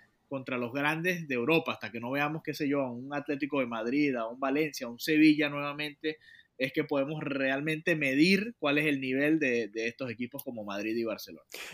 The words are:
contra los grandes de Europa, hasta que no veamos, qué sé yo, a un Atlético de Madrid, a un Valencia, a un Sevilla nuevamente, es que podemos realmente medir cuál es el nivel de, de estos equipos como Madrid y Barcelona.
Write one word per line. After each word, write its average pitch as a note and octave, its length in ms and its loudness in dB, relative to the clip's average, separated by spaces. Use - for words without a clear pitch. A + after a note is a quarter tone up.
contra C3 300 -6
los A#2+ 160 -4
grandes D#3+ 520 0
de C3+ 80 -4
Europa, B2 380 2
hasta G#2+ 180 -6
que A2+ 80 -8
no A#2+ 120 -6
veamos, D3 340 -2
qué D3+ 80 -6
sé D3 160 -2
yo, C#3+ 140 2
a B2+ 100 -2
un C3 220 -10
Atlético C#3+ 460 -2
de B2+ 60 0
Madrid, B2 500 0
a A2+ 120 -2
un B2 100 -10
Valencia, C#3 480 -2
a A#2 40 -8
un A#2+ 100 -14
Sevilla D3+ 480 6
nuevamente, D3 720 -4
es C3 140 -2
que D#3 100 0
podemos D3 400 0
realmente C#3+ 720 0
medir E3 640 4
cuál D3 200 2
es D3+ 80 2
el C#3+ 140 2
nivel C#3 380 2
de, A#2+ 300 2
de A2+ 180 -4
estos A#2+ 240 -6
equipos A#2+ 320 -8
como A#2 220 -10
Madrid G#2 320 -4
y A#2 80 -2
Barcelona. G2 420 -8